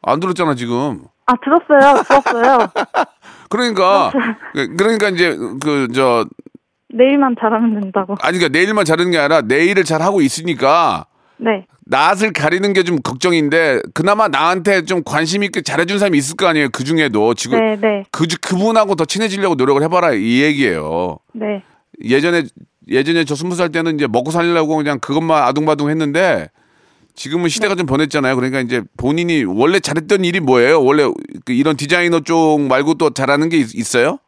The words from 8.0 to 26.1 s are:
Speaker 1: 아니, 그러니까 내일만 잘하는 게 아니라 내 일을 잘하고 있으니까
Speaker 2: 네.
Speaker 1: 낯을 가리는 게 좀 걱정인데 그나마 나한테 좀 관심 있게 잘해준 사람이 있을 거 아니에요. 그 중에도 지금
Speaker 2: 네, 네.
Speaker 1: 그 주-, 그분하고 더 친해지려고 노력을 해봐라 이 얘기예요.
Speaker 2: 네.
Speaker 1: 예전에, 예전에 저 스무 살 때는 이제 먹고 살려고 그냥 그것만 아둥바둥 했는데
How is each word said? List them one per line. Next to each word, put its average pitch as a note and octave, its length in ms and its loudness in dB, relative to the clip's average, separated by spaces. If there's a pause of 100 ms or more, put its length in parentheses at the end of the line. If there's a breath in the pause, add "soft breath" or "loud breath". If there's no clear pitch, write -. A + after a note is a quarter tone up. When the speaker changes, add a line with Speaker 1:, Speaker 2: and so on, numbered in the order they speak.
Speaker 1:
아니, F3 160 -2
그러니까 D#3 200 0
내일만 G3+ 280 2
잘하는 E3 260 0
게 E3+ 60 0
아니라 D3+ 240 2
내 B2+ 240 2
일을 F#3+ 180 2
잘하고 D#3+ 380 0
있으니까 C#3 840 0 (320)
Speaker 2:
네. G#3+ 280 -4 (200)
Speaker 1:
낯을 F#3 480 0
가리는 F3+ 400 0
게 F#3 100 2
좀 E3+ 180 -2
걱정인데 D3+ 800 0 (120)
그나마 G3+ 340 0
나한테 F3 560 0
좀 F3 200 -4
관심 D#3+ 400 -2
있게 F#3+ 180 -4
잘해준 F3 380 -2
사람이 F#3+ 180 2
있을 C#3+ 180 -2
거 F#3 120 0
아니에요. D3+ 220 2
그 B2 140 -6
중에도 B2+ 500 0
지금 A#2+ 260 -2
Speaker 2:
네, A3 180 0
네. G3+ 340 -2
Speaker 1:
그 D#3+ 160 -2
주-, E3 120 -4
그분하고 G3+ 560 0
더 D#3+ 100 -2
친해지려고 G3 500 -2
노력을 C#3 260 2
해봐라 E3 320 0
이 A2+ 280 0
얘기예요. F2+ 760 -2 (140)
Speaker 2:
네. G#3 300 -6 (400)
Speaker 1:
예전에, D3 400 0 (460)
예전에 D#3 340 0
저 D3 120 -4
스무 F3 200 -6
살 F3 140 -2
때는 D#3+ 260 -2
이제 C#3+ 120 -2
먹고 B2 240 -2
살려고 E3+ 440 0
그냥 D3 240 -2
그것만 D#3 440 0
아둥바둥 D3 460 0
했는데 D3+ 600 0 (680)